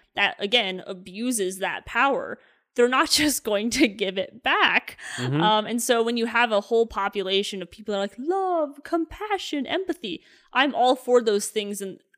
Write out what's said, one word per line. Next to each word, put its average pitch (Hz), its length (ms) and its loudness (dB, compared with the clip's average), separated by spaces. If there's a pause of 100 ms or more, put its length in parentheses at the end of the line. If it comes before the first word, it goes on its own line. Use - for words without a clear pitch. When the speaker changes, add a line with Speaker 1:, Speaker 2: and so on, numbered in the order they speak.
(160)
Speaker 1:
that, 202 220 0
again, 196 480 0
abuses 190 720 -4
that 180 280 -6
power. 262 520 0 (380)
They're 240 120 6
not 269 220 2
<laughs> - 0 -
just 302 340 2
going 214 260 0
to 247 180 4
give 190 300 -4
it 208 240 -8
back. 294 540 2 (200)
Speaker 2:
Mm-hmm. 127 240 0
Speaker 1:
Um, 214 260 4
and 233 140 -2
so 233 220 2
when 233 140 0
you 233 100 0
have 233 260 2
a 202 100 2
whole 233 240 2
population 196 760 -2
of 175 80 -12
people 214 220 -10
that 202 60 0
are 196 40 0
like, 202 160 -6
"Love, 330 680 -2
compassion, 339 840 -4
empathy," 339 560 -6 (300)
I'm 262 220 2
all 254 220 4
for 247 260 4
those 208 260 2
things 202 320 -6
and 190 180 -10 (200)